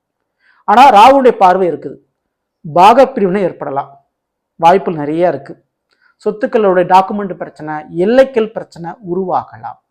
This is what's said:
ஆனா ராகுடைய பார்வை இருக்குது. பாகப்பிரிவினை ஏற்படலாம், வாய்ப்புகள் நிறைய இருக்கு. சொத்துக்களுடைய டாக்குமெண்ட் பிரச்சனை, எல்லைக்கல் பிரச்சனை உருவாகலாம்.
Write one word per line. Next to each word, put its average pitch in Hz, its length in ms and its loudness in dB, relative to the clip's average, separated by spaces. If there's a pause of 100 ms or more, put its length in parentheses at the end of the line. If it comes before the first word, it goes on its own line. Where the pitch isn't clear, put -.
(640)
ஆனா 247 260 4
ராகுடைய 247 400 6
பார்வை 185 400 0
இருக்குது. 147 260 -12 (800)
பாகப்பிரிவினை 208 640 2
ஏற்படலாம், 143 640 -8 (500)
வாய்ப்புகள் 175 440 0
நிறைய 156 280 -2
இருக்கு. 143 360 -8 (640)
சொத்துக்களுடைய 208 580 -2
டாக்குமெண்ட் 190 460 0
பிரச்சனை, 156 420 -14 (140)
எல்லைக்கல் 220 640 0
பிரச்சனை 170 400 -16
உருவாகலாம். 170 840 -8 (140)